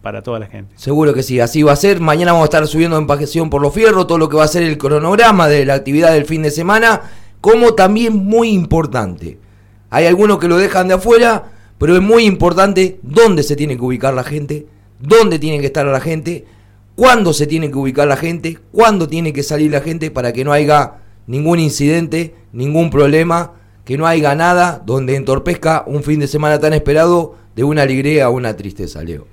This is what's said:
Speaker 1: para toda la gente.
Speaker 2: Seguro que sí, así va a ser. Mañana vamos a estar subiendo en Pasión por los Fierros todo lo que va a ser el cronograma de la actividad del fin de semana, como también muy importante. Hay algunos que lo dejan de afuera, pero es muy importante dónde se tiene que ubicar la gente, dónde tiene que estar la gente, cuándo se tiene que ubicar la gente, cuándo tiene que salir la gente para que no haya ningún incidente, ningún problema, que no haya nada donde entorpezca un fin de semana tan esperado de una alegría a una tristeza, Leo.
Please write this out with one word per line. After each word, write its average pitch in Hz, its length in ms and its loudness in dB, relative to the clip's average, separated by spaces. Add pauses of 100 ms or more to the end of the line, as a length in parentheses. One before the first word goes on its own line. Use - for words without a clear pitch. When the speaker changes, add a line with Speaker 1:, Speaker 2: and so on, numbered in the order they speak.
Speaker 1:
para 104 200 -12
toda 117 160 -10
la 107 80 -12
gente. 104 300 -20
Speaker 2:
Seguro 147 380 0
que 127 80 -2
sí, 123 180 -2
así 131 220 0
va 147 100 4
a 143 40 4
ser. 190 240 0
Mañana 165 320 2
vamos 165 120 4
a 151 60 0
estar 156 160 0
subiendo 160 320 -2
en 151 80 -2
Pasión 147 420 -4
por 143 140 -2
los 143 100 0
Fierros 196 340 2
todo 170 120 0
lo 160 100 0
que 147 80 -2
va 156 80 4
a 151 40 2
ser 170 140 -2
el 156 140 -2
cronograma 170 720 2
de 143 160 2
la 139 80 0
actividad 147 400 2
del 147 140 2
fin 156 160 -4
de 147 80 0
semana, 202 500 2 (400)
como 226 340 4
también 214 400 2
muy 220 360 0
importante. 123 880 -4 (500)
Hay 143 160 2
algunos 196 340 4
que 175 100 -2
lo 175 100 2
dejan 190 280 0
de 185 80 2
afuera, 226 580 2 (260)
pero 165 180 2
es 180 60 2
muy 226 240 4
importante 185 760 0
dónde 160 400 4
se 143 140 -2
tiene 143 220 -6
que 120 60 -6
ubicar 127 280 -2
la 127 100 -4
gente, 151 440 -8 (340)
dónde 175 380 4
tiene 147 220 -6
que 139 60 -6
estar 143 200 -4
la 135 140 -2
gente, 160 440 -10 (500)
cuándo 226 380 2
se 143 140 -2
tiene 156 240 -4
que 135 80 -6
ubicar 139 280 -2
la 139 100 0
gente, 165 420 -8 (120)
cuándo 202 380 2
tiene 160 240 -6
que 139 100 -6
salir 151 280 -2
la 143 100 -2
gente 156 300 -8
para 120 220 -4
que 127 120 -6
no 147 80 0
haya 147 420 2 (340)
ningún 156 320 -2
incidente, 156 760 -2 (180)
ningún 147 380 -2
problema, 165 640 2 (320)
que 135 120 -6
no 160 100 -2
haya 151 280 2
nada 175 500 0
donde 131 300 -2
entorpezca 139 720 -2
un 143 160 -6
fin 151 180 -2
de 139 60 -2
semana 151 320 0
tan 151 140 0
esperado 156 640 0 (180)
de 120 100 -2
una 151 180 0
alegría 135 440 0
a 120 40 2
una 120 260 -4
tristeza, 95 460 -12
Leo. 82 300 -12